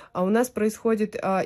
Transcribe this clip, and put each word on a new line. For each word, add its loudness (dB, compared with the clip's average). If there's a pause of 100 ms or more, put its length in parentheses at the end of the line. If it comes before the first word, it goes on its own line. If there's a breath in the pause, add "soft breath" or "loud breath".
(140 loud breath)
А -2
у 0
нас 2
происходит, -2
а, 0